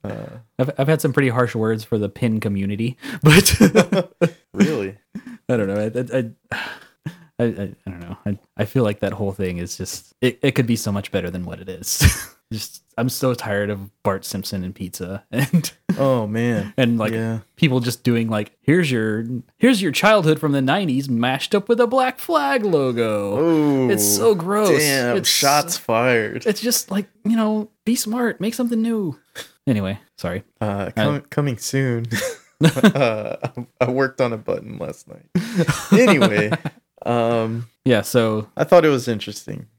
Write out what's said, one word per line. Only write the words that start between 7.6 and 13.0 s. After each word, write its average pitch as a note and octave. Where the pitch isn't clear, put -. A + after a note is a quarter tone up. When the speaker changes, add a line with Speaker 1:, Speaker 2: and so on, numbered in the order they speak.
Speaker 2:
I G2
don't F2
know. F2
I, G2+
I A2
feel B2+
like G#2
that F#2+
whole G2
thing F#2
is F2
just, -
it, B2
it C#3
could B2+
be A#2
so G#2+
much G2
better F2+
than F2+
what E2+
it F#2+
is. -
<laughs> -
Just, -
I'm B2